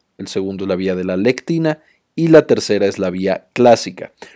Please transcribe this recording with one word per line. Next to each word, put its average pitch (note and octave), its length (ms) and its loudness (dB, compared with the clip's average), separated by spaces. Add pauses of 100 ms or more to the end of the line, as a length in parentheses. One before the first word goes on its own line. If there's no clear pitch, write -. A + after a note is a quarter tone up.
(180)
el F#2+ 120 -12
segundo G2 340 -6
es F#2+ 60 -4
la F#2 80 -2
vía F#2 180 -2
de F#2 80 -4
la F#2 140 -4
lectina D3+ 640 -2 (360)
y E3 140 0
la D#3 180 6
tercera G#2 380 0
es G2 120 -2
la F#2 120 -4
vía F#2 420 -4
clásica. A#2 640 2 (220)